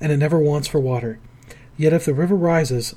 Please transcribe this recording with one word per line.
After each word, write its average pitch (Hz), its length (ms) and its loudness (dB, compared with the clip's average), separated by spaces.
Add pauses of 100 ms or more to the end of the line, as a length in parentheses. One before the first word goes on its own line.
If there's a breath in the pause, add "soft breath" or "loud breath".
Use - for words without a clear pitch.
and 156 100 -2
it 147 60 2
never 151 220 2
wants 147 280 0
for 151 120 0
water. 120 380 -2 (600 loud breath)
Yet 156 160 2
if 165 120 0
the 147 80 0
river 175 220 0
rises, 160 600 0